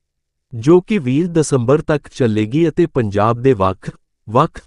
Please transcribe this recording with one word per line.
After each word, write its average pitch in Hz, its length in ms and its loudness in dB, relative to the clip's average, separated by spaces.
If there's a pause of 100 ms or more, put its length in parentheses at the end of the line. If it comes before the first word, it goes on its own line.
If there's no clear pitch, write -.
(540)
ਜੋ 131 280 2
ਕਿ 214 180 -4
ਵੀਹ 139 280 -2
ਦਸੰਬਰ 147 540 0
ਤੱਕ 151 280 -4
ਚੱਲੇਗੀ 113 600 -2
ਅਤੇ 170 160 0
ਪੰਜਾਬ 113 560 -2
ਦੇ 135 120 4
ਵੱਖ-ਵੱਖ - 1120 -4